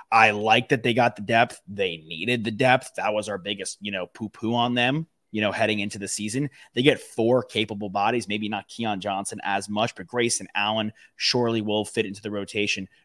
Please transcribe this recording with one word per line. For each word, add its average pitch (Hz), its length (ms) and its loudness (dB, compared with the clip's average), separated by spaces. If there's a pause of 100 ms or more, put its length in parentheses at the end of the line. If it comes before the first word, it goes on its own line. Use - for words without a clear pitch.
(120)
I 113 200 8
like 110 380 2
that 120 140 2
they 123 100 2
got 120 220 2
the 107 80 -10
depth. 117 440 2
They 95 300 -2
needed 85 460 -2
the 117 80 -2
depth. 127 440 4
That 101 180 0
was 107 140 -2
our 101 120 -6
biggest, 98 420 -8
you 101 100 -6
know, 92 140 -4
poo-poo 110 480 -6
on 120 220 2
them, 131 320 0 (240)
you 107 100 -2
know, 104 100 2
heading 107 300 0
into 101 180 -6
the 98 80 -8
season. 107 420 -4 (240)
They 123 80 0
get 135 200 6
four 120 420 2
capable 107 460 -4
bodies, 101 400 0
maybe 107 180 -4
not 104 220 -8
Keon 107 320 -6
Johnson 101 420 -6
as 98 240 -4
much, 107 260 -2
but 90 140 -16
Grayson 117 480 -2
Allen 107 380 -2 (240)
surely 117 440 0
will 107 220 0
fit 107 220 -2
into 98 160 -10
the 107 100 -8
rotation. 101 560 -4 (180)